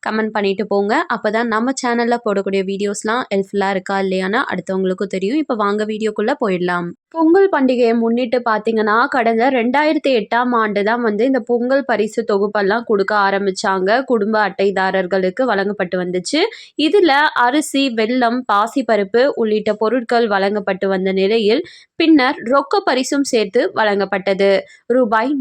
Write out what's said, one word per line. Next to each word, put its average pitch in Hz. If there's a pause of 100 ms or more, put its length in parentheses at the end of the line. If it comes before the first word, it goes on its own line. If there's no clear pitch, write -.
கமெண்ட் 220
பண்ணிட்டு 196
போங்க. 208 (100)
அப்பதான் 220
நம்ம 240 (100)
சேனல்ல 240
போடக்கூடிய 196
வீடியோஸ்லாம் 202 (100)
ஹெல்ப்ஃபுல்லா 196
இருக்கா 196
இல்லையான்னு 190 (120)
அடுத்தவங்களுக்கும் 190
தெரியும். 202
இப்ப 247
வாங்க 208 (100)
வீடியோக்குள்ள 214 (100)
போயிடலாம். 175 (260)
பொங்கல் 330
பண்டிகையை 254
முன்னிட்டு 233 (120)
பாத்தீங்கன்னா, 214 (200)
கடந்த 233
ரெண்டாயிரத்தி 285
எட்டாம் 233
ஆண்டு 208
தான் 240
வந்து 208
இந்த 262 (100)
பொங்கல் 247
பரிசு 214
தொகுப்பெல்லாம் 208
கொடுக்க 202 (120)
ஆரம்பிச்சாங்க. 196 (140)
குடும்ப 220 (100)
அட்டைதாரர்களுக்கு 190
வழங்கப்பட்டு 196
வந்துச்சு. 180 (460)
இதுல 339 (320)
அரிசி, 277 (160)
வெல்லம், 240 (120)
பாசிப்பருப்பு 220 (200)
உள்ளிட்ட 214
பொருட்கள் 233
வழங்கப்பட்டு 196
வந்த 190
நிலையில், 214 (400)
பின்னர் 302 (140)
ரொக்க 277
பரிசும் 269
சேர்த்து 220 (180)
வழங்கப்பட்டது. 196 (460)
ரூபாய் 233